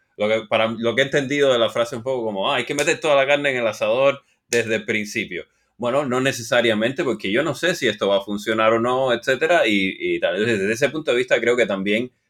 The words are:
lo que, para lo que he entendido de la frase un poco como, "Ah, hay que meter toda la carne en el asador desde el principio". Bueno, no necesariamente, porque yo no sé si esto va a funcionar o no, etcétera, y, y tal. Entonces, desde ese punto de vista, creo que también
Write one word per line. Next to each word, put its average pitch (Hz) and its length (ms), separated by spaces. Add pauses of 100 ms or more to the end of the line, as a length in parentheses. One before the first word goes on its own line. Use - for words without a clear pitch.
(200)
lo 104 80
que, 110 200
para 110 200
lo 113 280
que 131 60
he 139 40
entendido 139 460
de 120 60
la 110 120
frase 117 260
un 113 80
poco 127 220
como, 104 260
"Ah, 135 60
hay 123 80
que 147 100
meter 147 240
toda 151 160
la 135 100
carne 143 260
en 127 60
el 120 100
asador 120 540 (280)
desde 113 260
el 107 100
principio". 104 600 (320)
Bueno, 127 280
no 127 140
necesariamente, 120 880
porque 104 260
yo 120 100
no 151 140
sé 175 180
si 135 140
esto 104 220
va 98 80
a 95 40
funcionar 110 520
o 113 80
no, 127 320
etcétera, 139 520
y, 98 320
y 85 220
tal. 87 160
Entonces, 107 240
desde 101 140
ese 127 160
punto 156 220
de 120 60
vista, 127 220
creo 120 160
que 120 100
también 104 460 (180)